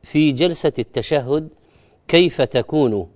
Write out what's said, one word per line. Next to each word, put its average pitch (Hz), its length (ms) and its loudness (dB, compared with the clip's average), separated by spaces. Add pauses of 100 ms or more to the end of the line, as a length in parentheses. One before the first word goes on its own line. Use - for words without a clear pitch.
في 151 280 2
جلسة 156 480 -2
التشهد 143 680 -4 (580)
كيف 170 340 2
تكون 120 760 0